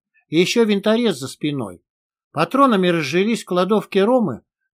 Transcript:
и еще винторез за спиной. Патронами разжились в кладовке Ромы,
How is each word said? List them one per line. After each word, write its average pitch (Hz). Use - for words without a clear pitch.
и 151
еще 233
винторез 214
за 131
спиной. 127
Патронами 202
разжились 175
в -
кладовке 190
Ромы, 208